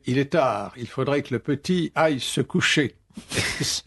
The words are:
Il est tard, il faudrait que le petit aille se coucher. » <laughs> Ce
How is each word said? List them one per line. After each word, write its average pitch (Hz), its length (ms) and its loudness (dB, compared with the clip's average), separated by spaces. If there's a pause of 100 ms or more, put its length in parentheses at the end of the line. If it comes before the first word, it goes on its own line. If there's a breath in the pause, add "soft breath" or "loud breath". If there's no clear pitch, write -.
Il 127 120 2
est 139 140 0
tard, 110 440 0
il 120 100 -8
faudrait 139 360 -2
que - 120 -6
le 117 60 -2
petit 160 560 -2
aille 156 240 2
se - 220 -2
coucher. » - 520 2 (200)
<laughs> - 460 -6
Ce - 260 -2